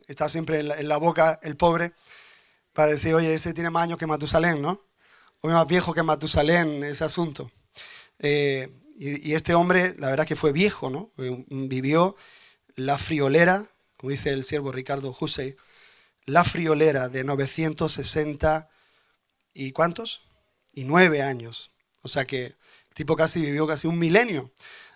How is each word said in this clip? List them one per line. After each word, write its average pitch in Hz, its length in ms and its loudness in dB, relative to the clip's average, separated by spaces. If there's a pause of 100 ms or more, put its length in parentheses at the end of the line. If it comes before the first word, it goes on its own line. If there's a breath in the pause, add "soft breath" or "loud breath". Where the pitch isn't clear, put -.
está 151 180 -2
siempre 160 320 -2
en 147 80 -4
la, 147 140 -6
en 151 80 -6
la 151 80 2
boca 160 460 2
el 151 120 -8
pobre, 170 380 2 (800 soft breath)
para 151 180 4
decir, 160 240 2
"Oye, 160 180 2
ese 160 200 -2
tiene 170 160 -6
más 170 140 0
años 170 140 -4
que 165 80 -6
Matusalén, 156 560 2
¿no?". 170 220 -2 (580 soft breath)
O 151 60 -4
más 165 200 4
viejo 170 260 2
que 165 100 0
Matusalén, 156 800 2
ese 147 220 -6
asunto. 151 440 -2 (680 loud breath)
Eh, 143 600 -2 (200)
y, 143 320 -8
y 151 60 0
este 165 180 0
hombre, 180 440 4
la 143 100 -6
verdad 135 180 0
es - 20 -4
que 151 80 -4
fue 151 160 2
viejo, 165 380 0
¿no? 165 280 -8
Eh, 127 300 -8
vivió 135 680 0 (580 soft breath)
la 135 220 -2
friolera, 165 680 2 (300)
como 131 160 -10
dice 139 200 -4
el 131 120 -4
siervo 139 300 -4
Ricardo 135 440 -8
Hussey, 139 380 -4 (680 soft breath)
la 160 180 4
friolera 156 640 2
de 131 160 -6
novecientos 151 720 -2
sesenta 156 760 0 (840)
y 135 180 -10
¿cuántos? 170 520 -4 (500)
Y 135 100 -12
nueve 156 380 4
años. 120 500 -6 (300)
O - 80 -10
sea 131 180 -2
que 131 160 -6
el - 500 -20
tipo 156 220 -2
casi 160 240 2
vivió 147 260 -2
casi 156 220 -4
un 170 100 -2
milenio. 170 540 2 (440 loud breath)